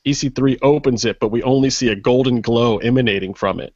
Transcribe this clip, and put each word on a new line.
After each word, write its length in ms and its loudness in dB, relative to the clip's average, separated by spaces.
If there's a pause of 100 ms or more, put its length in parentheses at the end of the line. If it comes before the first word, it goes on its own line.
E 80 0
C 160 -4
three 340 -2
opens 420 0
it, 140 -4
but 140 0
we 100 -2
only 280 2
see 180 -2
a 80 0
golden 440 2
glow 380 2
emanating 560 0
from 240 -2
it. 180 -12